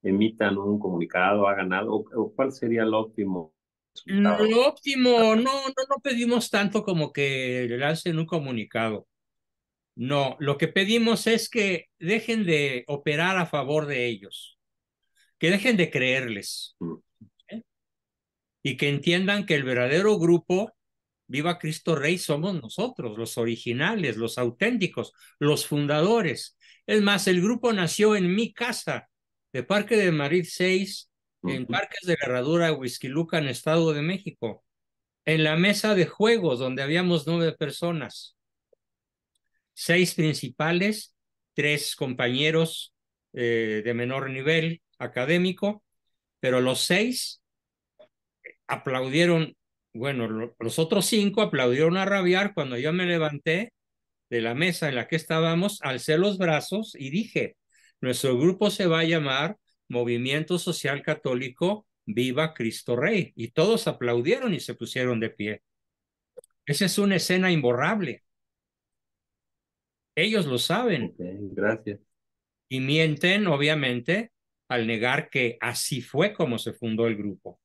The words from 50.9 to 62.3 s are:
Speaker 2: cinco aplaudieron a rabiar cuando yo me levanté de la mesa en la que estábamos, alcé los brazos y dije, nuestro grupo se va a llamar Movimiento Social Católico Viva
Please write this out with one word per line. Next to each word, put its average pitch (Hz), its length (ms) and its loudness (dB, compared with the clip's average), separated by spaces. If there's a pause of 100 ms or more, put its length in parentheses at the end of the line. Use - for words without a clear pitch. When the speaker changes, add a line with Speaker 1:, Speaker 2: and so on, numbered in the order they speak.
Speaker 2:
cinco 202 360 2
aplaudieron 156 560 2
a 190 80 0
rabiar 196 480 2
cuando 131 240 -4
yo 147 140 -2
me 180 140 0
levanté 165 680 -2 (580)
de 120 120 -2
la 113 140 -2
mesa 165 340 -2
en 131 60 -4
la 113 120 -4
que 165 80 -4
estábamos, 165 640 0
alcé 143 360 -2
los 190 200 2
brazos 185 600 -2
y 135 120 -10
dije, 156 440 -4 (460)
nuestro 127 360 0
grupo 190 320 2
se 190 180 -2
va 160 120 4
a 165 60 2
llamar 156 520 0 (320)
Movimiento 127 680 -2
Social 143 420 -4
Católico 151 840 -4 (200)
Viva 127 480 -2